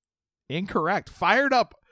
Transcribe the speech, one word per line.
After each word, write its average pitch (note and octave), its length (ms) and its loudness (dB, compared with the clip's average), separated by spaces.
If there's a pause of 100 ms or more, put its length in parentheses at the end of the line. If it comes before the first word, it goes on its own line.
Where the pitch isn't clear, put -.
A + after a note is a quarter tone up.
(500)
Incorrect. F3 600 -4
Fired B3 420 2
Up A#3+ 220 0 (180)